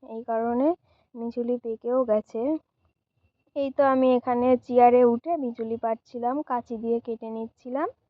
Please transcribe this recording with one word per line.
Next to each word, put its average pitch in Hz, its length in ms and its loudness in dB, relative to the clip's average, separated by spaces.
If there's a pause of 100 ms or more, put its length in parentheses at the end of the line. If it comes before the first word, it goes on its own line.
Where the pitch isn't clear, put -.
এই 226 260 -12
কারণে 233 380 0 (480)
মিচুলি 240 480 -4
পেকেও 240 360 -4 (100)
গেছে। 214 320 -2 (1120)
এই 277 220 -2
তো 285 60 4 (100)
আমি 262 140 4 (100)
এখানে 247 300 0 (180)
চেয়ারে 247 360 6 (120)
উঠে 240 180 -4 (120)
মিচুলি 233 400 -6
পাড়ছিলাম, 233 520 -4 (140)
কাঁচি 247 340 -6
দিয়ে 233 220 -2
কেটে 226 300 -10
নিচ্ছিলাম। 247 520 -8 (220)